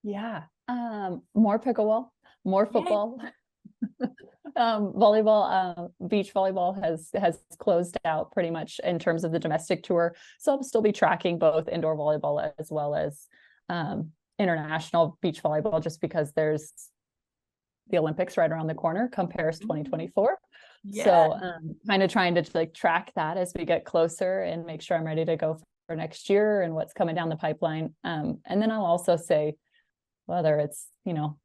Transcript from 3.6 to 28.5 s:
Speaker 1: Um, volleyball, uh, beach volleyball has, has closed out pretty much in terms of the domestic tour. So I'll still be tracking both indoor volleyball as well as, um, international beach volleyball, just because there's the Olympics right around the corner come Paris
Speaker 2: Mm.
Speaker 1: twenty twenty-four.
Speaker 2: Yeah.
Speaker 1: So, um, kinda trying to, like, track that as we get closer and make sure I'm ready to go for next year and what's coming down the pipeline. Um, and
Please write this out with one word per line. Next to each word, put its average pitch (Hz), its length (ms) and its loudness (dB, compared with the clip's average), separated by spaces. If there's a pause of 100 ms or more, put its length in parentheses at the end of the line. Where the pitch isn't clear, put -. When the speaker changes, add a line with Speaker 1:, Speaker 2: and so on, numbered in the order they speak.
Speaker 1:
Um, 220 380 2
volleyball, 214 540 6 (300)
uh, 175 100 -10 (200)
beach 196 260 0
volleyball 190 500 0
has, 165 300 -4
has 175 260 0 (200)
closed 175 440 0
out 160 280 -2
pretty 175 180 0
much 165 340 -8
in 175 140 0
terms 165 260 0
of 165 80 0
the 165 80 0
domestic 160 440 -2
tour. 170 320 2 (240)
So 285 140 2
I'll 277 100 -2
still 233 180 0
be 220 100 4
tracking 170 460 2
both 160 320 2
indoor 160 260 -2
volleyball 151 600 -2
as 160 140 -10
well 147 240 -2
as, 151 320 -4 (420)
um, 160 400 -4 (300)
international 160 840 0
beach 165 220 -2
volleyball, 160 380 2
just 160 200 -6
because 160 320 -2
there's 156 400 0 (1160)
the 175 80 2
Olympics 156 380 -2
right 165 140 2
around 160 160 -4
the 160 60 -4
corner 175 340 -2
come 185 220 -4
Paris 160 300 -2
Speaker 2:
Mm. 208 80 -16
Speaker 1:
twenty 151 160 -4
twenty-four. 196 560 0 (440)
Speaker 2:
Yeah. 202 200 -8
Speaker 1:
So, 170 300 6
um, 170 420 -10 (120)
kinda 190 200 4
trying 180 280 2
to, 175 80 2 (120)
like, 165 180 0
track 175 420 0
that 165 220 -2
as 180 180 -4
we 170 100 -6
get 165 200 0
closer 185 560 0
and 170 240 -4
make 160 160 -10
sure 170 160 -2
I'm 160 80 -2
ready 160 200 -2
to 165 120 0
go 160 220 -2 (260)
for 165 100 -8
next 160 340 -10
year 202 340 4
and 165 100 -2
what's 160 200 -6
coming 165 220 -2
down 170 140 -2
the 156 80 -2
pipeline. 156 560 -4 (100)
Um, 156 420 -4
and 196 160 0